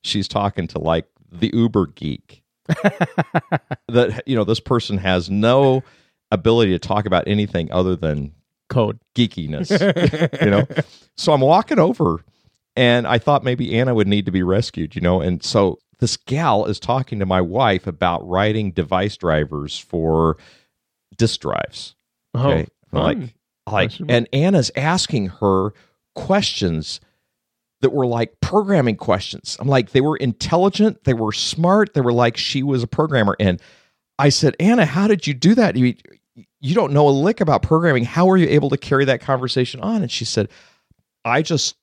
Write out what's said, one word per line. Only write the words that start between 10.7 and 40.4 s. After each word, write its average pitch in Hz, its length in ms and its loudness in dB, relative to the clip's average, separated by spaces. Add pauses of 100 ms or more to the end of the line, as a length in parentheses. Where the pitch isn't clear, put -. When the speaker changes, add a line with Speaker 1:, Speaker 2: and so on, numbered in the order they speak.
Speaker 1:
So - 180 0
I'm 135 80 2
walking 185 360 4
over, 156 460 0 (500)
and 120 320 2
I 110 120 0
thought 139 260 0
maybe 123 340 -2
Anna 127 160 0
would 104 140 2
need 101 180 0
to 95 60 -4
be 92 100 0
rescued, 90 520 -2
you 85 80 -6
know? 87 180 2
And 87 240 -2
so 98 340 0 (200)
this - 180 -2
gal 131 480 -2
is - 160 -4
talking 127 380 -4
to 98 80 -2
my 92 160 2
wife 98 440 0
about 87 400 -2
writing 104 440 0
device 92 480 -2
drivers 76 600 -2
for 80 600 0 (800)
disk 117 220 0
drives. - 540 -8 (400)
Speaker 2:
Oh, 131 140 0
Speaker 1:
Okay? 80 180 0 (240)
Speaker 2:
fun. 143 120 -2
Speaker 1:
Like, 160 160 -2
like, 107 720 -6
Speaker 2:
Question 156 200 -10
Speaker 1:
and 120 220 2
Speaker 2:
mark. 135 120 0
Speaker 1:
Anna's 180 300 2
asking 139 520 -2 (140)
her 98 340 0 (400)
questions 95 840 -2 (840)
that 131 80 4
were 131 160 -2
like 117 340 -4
programming 185 560 0
questions. - 640 -4
I'm 120 80 -4
like, 127 220 0
they 131 100 4
were 151 160 0
intelligent, 190 880 0
they 131 100 0
were 110 180 -2
smart, 196 640 0
they 151 60 0
were 123 120 2
like 120 260 2
she - 240 -4
was 135 200 -2
a 120 40 -4
programmer. 131 520 0
And 92 220 2 (580)
I 143 120 4
said, - 280 0
"Anna, 208 280 4
how 165 200 0
did 202 200 0
you 147 80 -2
do 160 220 4
that? 214 200 2
You, 123 180 2 (640)
you 139 140 -2
don't 156 180 2
know 147 160 6
a - 20 6
lick 147 300 0
about 151 220 2
programming. 160 420 2
How 165 220 0
were 190 120 4
you 165 100 4
able 143 220 2
to 127 80 0
carry 139 260 0
that 135 160 0
conversation 127 600 -2
on?" 214 220 -2
And - 80 -6
she - 140 -8
said, 110 240 -2 (760)